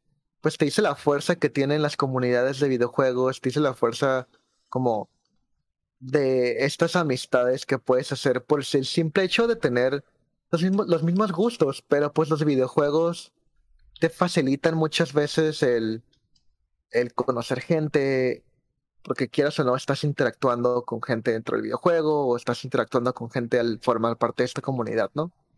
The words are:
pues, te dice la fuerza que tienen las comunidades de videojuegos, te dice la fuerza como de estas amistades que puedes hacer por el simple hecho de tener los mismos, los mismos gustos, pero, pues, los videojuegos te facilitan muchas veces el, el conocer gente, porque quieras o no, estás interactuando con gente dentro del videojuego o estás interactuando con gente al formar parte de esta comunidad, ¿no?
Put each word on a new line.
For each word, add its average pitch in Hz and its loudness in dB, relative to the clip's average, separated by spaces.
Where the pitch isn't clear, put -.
pues, - -2
te 156 2
dice 143 0
la 151 2
fuerza 147 0
que 147 0
tienen 143 0
las 147 -2
comunidades 127 0
de 143 2
videojuegos, 127 0
te 131 0
dice 143 -4
la 139 2
fuerza 127 0
como 120 -2
de 131 0
estas 165 -2
amistades 131 0
que 135 0
puedes 127 0
hacer 127 0
por 147 2
el 135 -2
simple 170 0
hecho 233 0
de 226 0
tener 131 0
los 165 0
mismos, 190 0
los 160 0
mismos 190 2
gustos, 175 0
pero, 147 0
pues, 156 2
los 156 0
videojuegos 147 0
te 160 0
facilitan 165 2
muchas 156 0
veces 151 0
el, 113 0
el 120 0
conocer 123 -2
gente, 139 0
porque 127 -4
quieras 147 0
o 147 2
no, 123 2
estás - -4
interactuando 123 0
con 113 -8
gente 117 -2
dentro 113 -4
del 110 -2
videojuego 151 0
o 120 2
estás - -4
interactuando 127 -2
con 117 -10
gente 120 -2
al 117 -2
formar 117 0
parte - 0
de 127 -2
esta - -8
comunidad, 113 -2
¿no? 156 -4